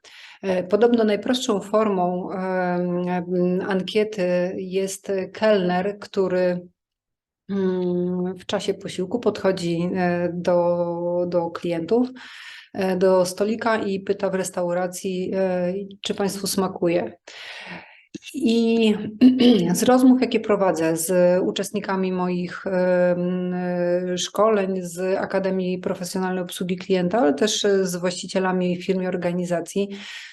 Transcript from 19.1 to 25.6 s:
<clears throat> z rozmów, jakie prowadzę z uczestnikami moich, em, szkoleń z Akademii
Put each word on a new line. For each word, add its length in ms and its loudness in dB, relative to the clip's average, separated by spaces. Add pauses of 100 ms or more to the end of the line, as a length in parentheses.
<clears throat> 460 6
z 100 0
rozmów, 380 8
jakie 180 2
prowadzę 580 2
z 460 4
uczestnikami 680 -2
moich, 560 -4
em, 1500 0
szkoleń 640 2
z 360 -2
Akademii 600 -2